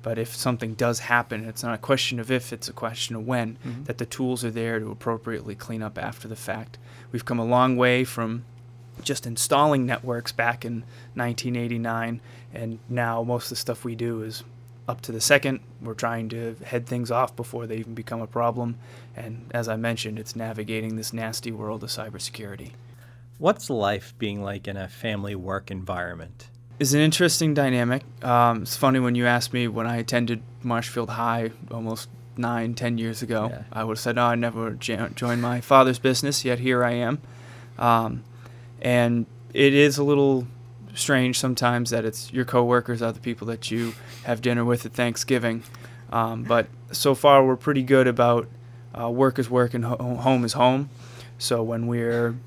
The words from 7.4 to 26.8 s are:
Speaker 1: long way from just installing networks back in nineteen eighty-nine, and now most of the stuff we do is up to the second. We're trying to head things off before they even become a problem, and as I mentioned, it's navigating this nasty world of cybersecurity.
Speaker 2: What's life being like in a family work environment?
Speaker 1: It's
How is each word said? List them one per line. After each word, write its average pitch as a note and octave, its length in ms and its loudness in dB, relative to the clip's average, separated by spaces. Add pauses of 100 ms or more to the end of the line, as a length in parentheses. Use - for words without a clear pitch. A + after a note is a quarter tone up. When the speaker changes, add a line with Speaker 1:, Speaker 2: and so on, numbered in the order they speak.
Speaker 1:
long B2 320 4
way B2 260 4
from A#2 400 -6 (580)
just - 240 -6
installing C#3 600 2
networks A#2+ 460 -4
back A#2+ 340 -2
in A#2 180 -6 (320)
nineteen A#2+ 400 -2
eighty-nine, A#2 640 -4 (340)
and A2+ 240 -8 (120)
now A#2 340 0
most A#2+ 220 -2
of - 60 -8
the B2 40 -8
stuff - 300 -6
we A#2 100 -6
do A#2 260 -4
is A2 220 -10 (440)
up - 140 -8
to - 120 -12
the A2 80 -4
second. C#3 400 4 (200)
We're A#2 140 -10
trying A2+ 340 -4
to A2+ 360 -8
head A#2+ 200 -4
things B2 240 -4
off A#2+ 260 0
before A#2+ 300 -8
they A2 120 -6
even A2+ 180 -10
become A#2 260 -8
a A2 60 -8
problem, A#2+ 480 -2 (400)
and A#2 360 -12
as A#2 180 -4
I A2 80 -2
mentioned, A2+ 420 -4
it's A2 160 -12
navigating A2 640 -6
this A2 160 -8
nasty A2+ 380 -6
world G#2+ 300 -8
of A2+ 80 -10
cybersecurity. G#2+ 840 -10 (680)
Speaker 2:
What's F#3+ 300 0
life G#2 500 0
being G2+ 240 -4
like G2 240 -8
in G2 100 -8
a F#2+ 120 -8
family G#2 440 -6
work F#2+ 380 -6
environment? F2+ 800 -8 (300)
Speaker 1:
It's C#3 140 2